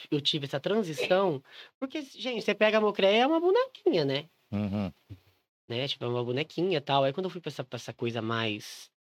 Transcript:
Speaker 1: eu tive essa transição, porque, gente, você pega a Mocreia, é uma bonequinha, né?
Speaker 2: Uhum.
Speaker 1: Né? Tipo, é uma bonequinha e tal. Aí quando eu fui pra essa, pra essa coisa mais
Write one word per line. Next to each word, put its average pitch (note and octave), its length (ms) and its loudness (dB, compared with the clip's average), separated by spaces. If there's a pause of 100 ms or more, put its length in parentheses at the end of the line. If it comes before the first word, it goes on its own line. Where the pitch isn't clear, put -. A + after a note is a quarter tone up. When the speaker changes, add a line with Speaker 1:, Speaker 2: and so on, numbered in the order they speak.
(100)
Speaker 1:
eu D3+ 100 2
tive C#3+ 260 -2
essa C#3 140 -4
transição, F3+ 840 0 (380)
porque, C4+ 220 -8
gente, A#3 400 -8
você G#3 120 0
pega G#3+ 240 4
a - 20 4
Mocreia, G#3 420 4
é C4 40 4
uma D#4+ 140 4
bonequinha, F4+ 640 2
né? C#3 200 0 (280)
Speaker 2:
Uhum. G2+ 380 -2 (800)
Speaker 1:
Né? B2 200 -4
Tipo, - 160 -6
é B2 40 -2
uma A#2+ 160 -2
bonequinha D#3 540 -2
e - 40 -2
tal. C#3 220 2
Aí C3+ 80 2
quando F#3 140 -4
eu F3+ 40 -4
fui F3 100 -10
pra - 100 -8
essa, C#3 140 -8
pra - 120 -12
essa - 180 -10
coisa A#2 260 -4
mais A2 720 -4 (120)